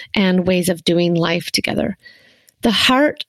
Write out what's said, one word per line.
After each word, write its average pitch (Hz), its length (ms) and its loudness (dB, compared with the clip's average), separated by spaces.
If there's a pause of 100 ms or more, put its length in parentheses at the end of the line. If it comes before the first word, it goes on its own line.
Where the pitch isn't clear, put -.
(120)
and 185 340 2
ways 180 220 0
of 165 160 -4
doing 175 300 2
life 165 360 0
together. - 460 -4 (680)
The 233 80 2
heart 262 580 0